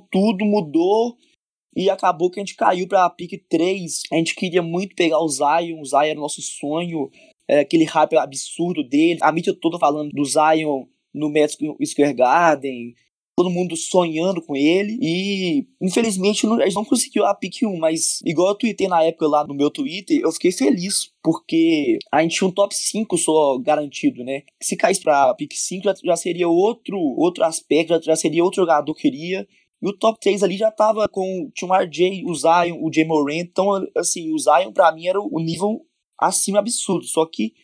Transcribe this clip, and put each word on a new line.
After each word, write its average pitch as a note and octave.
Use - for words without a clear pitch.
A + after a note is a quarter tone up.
tudo, G3
mudou, G#3
e F#3
acabou F3+
que F3+
a G3+
gente -
caiu F#3+
pra F#3
pick -
três, E3+
a D3+
gente E3
queria F3+
muito F3
pegar D#3+
o D#3+
Zion, D#3
o D3
Zion C3+
era D3+
o -
nosso D3+
sonho, D#3
é, C#3+
aquele D#3+
hype D#3
absurdo D3+
dele, D#3+
a D3+
mídia E3
toda E3+
falando D3
do C#3+
Zion D#3
no D3+
Madison D3+
Square C#3+
Garden, C3
todo F3+
mundo E3+
sonhando E3+
com D3
ele, F#3
e F3+
infelizmente G3+
não, A3
a G#3
gente F#3
não G#3
conseguiu -
a G3+
pick -
um, F#3+
mas D#3+
igual E3+
eu G3+
tuitei G3+
na E3+
época D#3+
lá D3
no D3
meu C#3+
Twitter, D3+
eu D#3+
fiquei F3+
feliz, G3
porque D#3+
a D#3+
gente E3
tinha F#3+
um F3+
top G3+
cinco G3+
só D3+
garantido, C#3
né? C3+
Se -
caísse F#3+
pra C#3
pick -
cinco, F3+
já, G3
já F3
seria F3
outro, F#3+
outro E3
aspecto, D#3+
já, E3
já D#3+
seria D#3+
outro F#3+
jogador D3+
que -
iria. E3+
E E3+
o G3+
top A3+
três G3+
ali F#3+
já A3
tava G#3+
com, F#3
tinha F3+
o F#3
R F#3+
J, F3
o F3
Zion, E3
o D#3
Ja D#3
Morant, D3+
então, F#3+
assim, E3
o D#3
Zion D#3+
pra F3
mim D#3+
era F#3+
o -
nível E3+
acima F#3+
absurdo, G#3
só -
que A2+